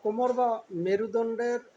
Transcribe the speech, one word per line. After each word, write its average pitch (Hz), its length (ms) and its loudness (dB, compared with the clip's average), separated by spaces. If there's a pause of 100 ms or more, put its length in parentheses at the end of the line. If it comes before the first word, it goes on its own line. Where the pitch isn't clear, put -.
কোমর 233 300 0
বা 247 160 2 (220)
মেরুদণ্ডের 226 880 0 (180)